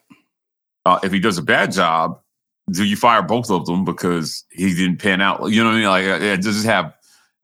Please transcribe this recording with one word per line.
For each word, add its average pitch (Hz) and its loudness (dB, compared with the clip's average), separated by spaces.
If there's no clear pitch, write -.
Uh, 90 4
if 95 -2
he 98 0
does 95 0
a 87 -6
bad 135 0
job, 82 0
do 90 -2
you 101 -2
fire 117 4
both 110 -2
of 87 0
them 87 -2
because 85 -4
he 92 -2
didn't 90 -2
pan 95 0
out? 98 0
You 110 2
know 113 2
what 110 2
I 113 2
mean? 107 2
Like, 95 2
uh, 95 0
yeah, 104 2
does 104 -2
it - 0
have, 92 0